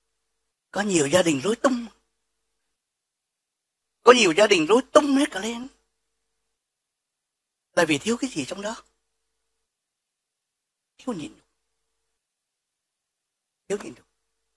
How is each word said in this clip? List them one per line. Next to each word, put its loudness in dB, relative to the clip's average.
Có -6
nhiều 0
gia 2
đình -2
rối -2
tung. -4
Có 8
nhiều 6
gia 4
đình 2
rối 2
tung 4
hết 0
cả -10
lên. -10
Là 2
vì 0
thiếu -4
cái -8
gì -10
trong -14
đó? -8
Thiếu -10
nhịn -14
nhục. -20
Thiếu -6
nhịn -16
nhục. -20